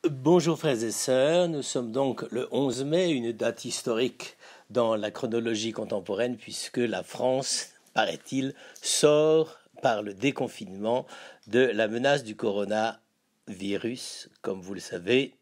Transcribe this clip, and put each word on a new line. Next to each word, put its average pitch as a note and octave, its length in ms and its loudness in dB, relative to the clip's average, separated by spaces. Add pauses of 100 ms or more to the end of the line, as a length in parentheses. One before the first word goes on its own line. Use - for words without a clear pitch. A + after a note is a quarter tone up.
(100)
Bonjour D#3 480 4
frères C3 240 0
et A2+ 80 -2
sœurs, C#3+ 560 2
nous D#3 160 -4
sommes A#2+ 300 -4
donc B2 400 -2
le B2 180 -4
onze B2+ 320 0
mai, E3 300 2
une A#2+ 180 0
date A2+ 340 -4
historique A#2+ 720 -2 (320)
dans A2+ 280 2
la G#2+ 160 -4
chronologie A2+ 580 -2
contemporaine G#2+ 680 -4
puisque - 420 -8
la G#2+ 260 0
France, - 640 -2 (260)
paraît-il, A#2+ 580 0 (300)
sort D#3 760 4 (200)
par A2 220 2
le G#2 100 -6
déconfinement A2 960 -2 (400)
de A2 140 4
la A2+ 260 4
menace B2+ 380 2
du G#2+ 100 -10
coronavirus. G#2 1900 -4 (120)
Comme G2 200 -6
vous F#2 140 -12
le F#2 60 -8
savez A#2 600 0